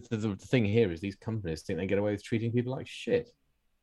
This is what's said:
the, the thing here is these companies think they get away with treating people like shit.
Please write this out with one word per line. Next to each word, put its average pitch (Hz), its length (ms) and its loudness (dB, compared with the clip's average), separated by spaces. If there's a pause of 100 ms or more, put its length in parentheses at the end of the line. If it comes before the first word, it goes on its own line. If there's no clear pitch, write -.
the, 120 60 0
the 107 220 0
thing - 260 2
here 104 260 6
is 85 120 -6
these 98 160 -6
companies 98 460 -6
think 87 160 -4
they 95 80 -2
get 98 100 2
away 104 140 2
with 101 120 -4
treating 113 300 -2
people 123 180 0
like - 160 -10
shit. - 420 -2 (540)